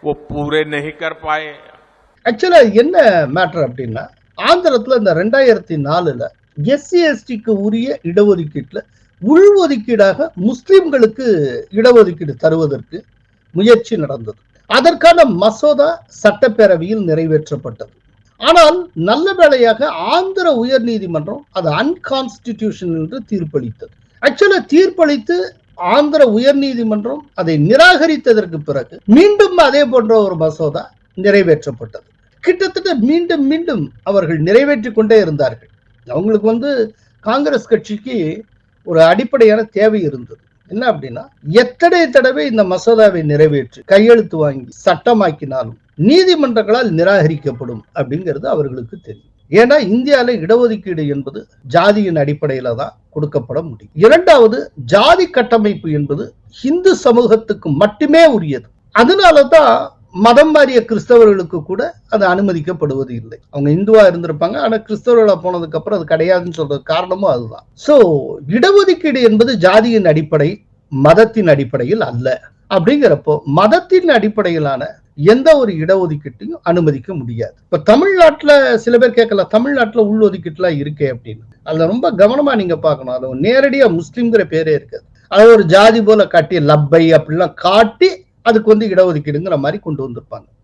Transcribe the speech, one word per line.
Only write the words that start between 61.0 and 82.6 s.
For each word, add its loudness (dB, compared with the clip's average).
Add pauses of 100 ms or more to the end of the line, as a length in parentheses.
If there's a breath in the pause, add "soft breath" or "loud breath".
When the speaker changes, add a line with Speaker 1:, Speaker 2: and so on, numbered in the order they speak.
Speaker 2:
கூட -8 (140)
அது 0
அனுமதிக்கப்படுவது -4
இல்லை. -14 (100)
அவங்க -4
இந்துவா 4
இருந்திருப்பாங்க, -2
ஆனா -4
கிறிஸ்தவர்களா 0
போனதுக்கு -6
அப்புறம் -6
அது -4
கிடையாதுன்னு -2
சொல்றது -8
காரணமும் -4
அதுதான். -8
So 2 (260)
இடஒதுக்கீடு 2
என்பது 2
ஜாதியின் 2
அடிப்படை, -2 (260)
மதத்தின் 2
அடிப்படையில் -2
அல்ல. -4 (280 soft breath)
அப்படிங்கிறப்போ 0
மதத்தின் 0
அடிப்படையிலான -4 (140)
எந்த 4
ஒரு -2
இடஒதுக்கீட்டையும் -4
அனுமதிக்க -2
முடியாது. -10
இப்ப -6
தமிழ்நாட்டுல 2
சில 0
பேர் 4
கேட்கலாம், 0
"தமிழ்நாட்டுல -2
உள்ஒதுக்கீட்டுலாம் -2
இருக்கே" -6
அப்படின்னு. -20
அதுல -2
ரொம்ப -2
கவனமா -2
நீங்க -4